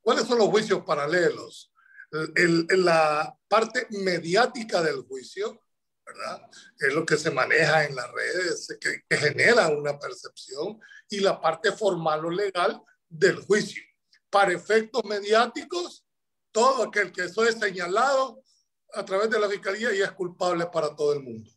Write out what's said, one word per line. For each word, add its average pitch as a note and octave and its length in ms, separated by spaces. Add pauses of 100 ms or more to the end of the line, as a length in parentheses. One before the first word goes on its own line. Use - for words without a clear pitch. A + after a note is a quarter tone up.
¿Cuáles A#3 240
son A#3+ 140
los F#3+ 100
juicios G3+ 340
paralelos? D#3 880 (640)
El, E3+ 340
el, F#3+ 160
la D#3 500 (120)
parte A3 440
mediática G3 920
del C#3+ 220
juicio, F#3+ 580 (420)
¿verdad? A#2+ 380 (380)
Es C#3 140
lo D#3+ 120
que D#3 120
se D#3 120
maneja D3 560
en C#3+ 100
las A#2+ 160
redes, D3+ 680
que, C#3 260
que D#3+ 100
genera D3+ 520
una D3 300
percepción, - 800 (280)
y G3+ 120
la F#3 200
parte E3 320
formal E3 540
o E3+ 60
legal F#3+ 500 (260)
del E3 340
juicio. - 420 (480)
Para F3+ 220
efectos A3 520
mediáticos, A3+ 1000 (480)
todo B3 320
aquel G3+ 280
que F3+ 140
eso G#3 200
es A3+ 100
señalado A3 840 (540)
a G3+ 100
través G3 240
de A3 100
la G#3 100
fiscalía G3+ 440
y G3 80
es F#3+ 100
culpable F3 600
para D3+ 240
todo D3 180
el C#3 100
mundo. A2 340